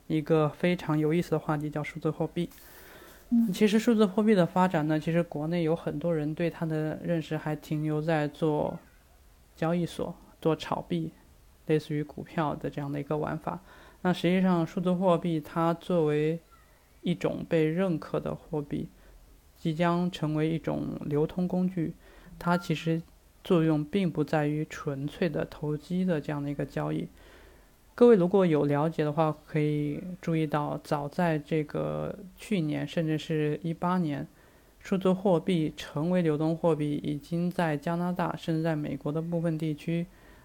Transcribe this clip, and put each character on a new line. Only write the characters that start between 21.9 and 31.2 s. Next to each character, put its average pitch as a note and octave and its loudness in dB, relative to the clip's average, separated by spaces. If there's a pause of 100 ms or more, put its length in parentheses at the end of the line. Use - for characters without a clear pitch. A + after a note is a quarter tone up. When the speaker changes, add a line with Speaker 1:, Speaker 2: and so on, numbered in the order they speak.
Speaker 1:
它 F3 2
其 F3+ -2
实 D#3+ -2 (440)
作 E3+ 4
用 D3+ 2
并 F#3+ 0
不 D3+ 0
在 D3 0
于 D3+ -2
纯 C#3+ -6
粹 F3 -2
的 D#3 -4
投 D3+ -6
机 F3+ -2
的 F3 2
这 D3+ -4
样 C#3+ -4
的 C#3+ -4
一 D3 -2
个 D3 -2
交 D3+ -4
易。 D#3+ -4 (840)
各 A#3+ 8
位 A#3+ 12
如 F3 6
果 F#3+ 6
有 D3+ 4
了 C#3+ 2
解 D#3+ -2
的 D3+ 0
话， D#3 2
可 - -2
以 D3+ 0 (180)
注 E3+ -2
意 D#3+ 2
到， D3 -2
早 C#3+ -2
在 E3 0